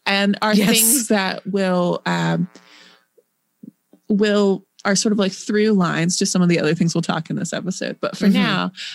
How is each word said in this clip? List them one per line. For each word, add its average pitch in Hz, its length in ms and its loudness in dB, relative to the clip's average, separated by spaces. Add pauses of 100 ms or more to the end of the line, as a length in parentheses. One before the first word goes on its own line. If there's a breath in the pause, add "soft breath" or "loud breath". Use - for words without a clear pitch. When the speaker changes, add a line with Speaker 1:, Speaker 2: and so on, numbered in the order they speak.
Speaker 1:
and 202 360 2
are 214 120 0
Speaker 2:
Yes. 202 160 2
Speaker 1:
things 226 380 2
that 196 400 -2
will, 180 580 0
um, 170 420 -2 (1600 loud breath)
will, 202 560 2 (200)
are 202 100 2
sort 214 160 0
of, 208 80 0
like, 196 120 0
through 214 400 0
lines 170 460 0
to 190 80 0
some 180 160 0
of 175 80 4
the 170 100 2
other 156 160 0
things 170 200 0
we'll 170 60 -2
talk 170 280 -4
in 160 60 -6
this - 180 -6
episode. - 460 -8
But - 180 -6
for - 80 0
Speaker 2:
Mm-hmm. 196 80 6
Speaker 1:
now, 104 380 0 (240 loud breath)